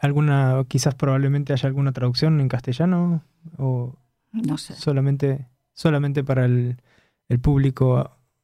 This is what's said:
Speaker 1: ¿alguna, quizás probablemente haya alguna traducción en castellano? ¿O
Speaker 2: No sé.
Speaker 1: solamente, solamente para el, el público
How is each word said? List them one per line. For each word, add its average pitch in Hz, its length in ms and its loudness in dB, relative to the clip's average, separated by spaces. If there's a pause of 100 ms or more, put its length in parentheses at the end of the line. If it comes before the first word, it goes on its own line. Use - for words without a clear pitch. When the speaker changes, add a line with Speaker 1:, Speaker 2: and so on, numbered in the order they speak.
Speaker 1:
¿alguna, 139 640 2
quizás 131 280 0
probablemente 139 580 0
haya 135 140 0
alguna 135 260 0
traducción 135 480 0
en 131 80 2
castellano? 170 760 0 (340)
¿O 127 380 -4 (380)
Speaker 2:
No 240 240 -4
sé. - 160 -14
Speaker 1:
solamente, 139 760 -2 (240)
solamente 143 540 0
para 131 180 0
el, 123 380 0 (480)
el 123 100 0
público 135 720 2 (320)